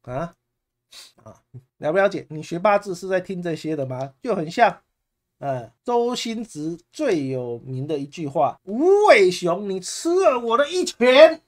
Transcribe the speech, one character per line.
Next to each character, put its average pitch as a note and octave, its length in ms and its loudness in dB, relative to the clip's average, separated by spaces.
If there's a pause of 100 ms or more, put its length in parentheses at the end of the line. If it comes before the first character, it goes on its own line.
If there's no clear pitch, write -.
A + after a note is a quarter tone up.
啊？ D3 340 -10 (880)
啊， G#2 180 -20 (360)
了 C#3+ 120 -4
不 F3 60 0
了 G3 100 4
解？ F#3+ 220 -4
你 D3+ 140 -12
学 E3+ 160 -8
八 G3+ 200 2
字 G3+ 160 -6
是 F#3 140 -12
在 F#3 100 0
听 F#3 240 -6
这 E3 140 -4
些 D#3 180 -6
的 C3+ 120 -4
吗？ C3 260 -10 (100)
就 A3+ 120 -2
很 E3 140 -4
像， G3+ 340 2 (560)
呃， B2+ 340 -8 (100)
周 A#3+ 320 0
星 A3+ 300 -8
驰 D#3+ 340 -10 (140)
最 F3 360 -2
有 B2 320 -6
名 C3 260 -8
的 D#3 120 -4
一 C#3 80 -8
句 C#3+ 220 -10
话 C3+ 360 -2
：“无 A#3 200 -4 (240)
尾 G3+ 220 8
熊， F3 380 -4
你 F#3+ 120 -6
吃 - 300 -8
了 E4+ 280 2
我 A#3 200 0
的 C#4+ 120 0
一 F4+ 140 -2
拳。” C4 640 6